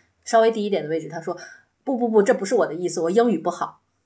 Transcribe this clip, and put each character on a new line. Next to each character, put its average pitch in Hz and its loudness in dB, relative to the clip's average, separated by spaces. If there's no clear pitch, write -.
稍 226 4
微 226 4
低 220 -4
一 208 -4
点 175 -2
的 151 -10
位 160 -2
置， 156 -8
他 160 -10
说 170 -8
，“不， 262 -4
不， 240 0
不， 220 4
这 202 4
不 196 0
是 220 -2
我 185 4
的 147 -8
意 175 -4
思， 165 -4
我 165 0
英 233 4
语 185 0
不 160 -4
好。” - -8